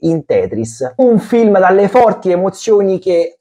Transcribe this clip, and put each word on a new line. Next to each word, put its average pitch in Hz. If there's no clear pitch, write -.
in 160
Tetris. 110
Un 240
film 220
dalle 190
forti 214
emozioni 190
che 170